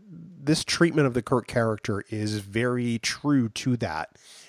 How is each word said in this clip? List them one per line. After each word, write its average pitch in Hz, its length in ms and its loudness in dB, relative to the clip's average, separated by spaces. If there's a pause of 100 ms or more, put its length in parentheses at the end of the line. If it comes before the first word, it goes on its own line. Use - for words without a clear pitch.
(420)
this 147 220 0
treatment 156 440 4
of 120 60 -2
the 120 80 0
Kirk 123 260 0
character 110 600 -2
is 107 300 -4
very 117 600 -2
true 135 500 0
to 123 280 -2
that. 80 400 -6 (320)